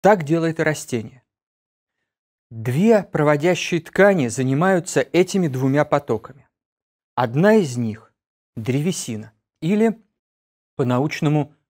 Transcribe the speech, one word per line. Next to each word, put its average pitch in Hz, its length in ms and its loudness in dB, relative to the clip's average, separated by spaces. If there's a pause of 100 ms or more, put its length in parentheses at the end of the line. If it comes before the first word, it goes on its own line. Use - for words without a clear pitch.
Так 190 220 4
делает 165 360 -2
и 160 40 0
растение. 127 600 -6 (1300)
Две 147 540 0
проводящие 156 760 0
ткани 185 460 2
занимаются 143 760 0
этими 180 460 0
двумя 135 380 0
потоками. - 640 -4 (680)
Одна 143 400 2
из 139 220 0
них — 113 360 -8 (420)
древесина, 123 760 -6 (280)
или 214 380 0 (760)
по-научному 143 800 -2 (160)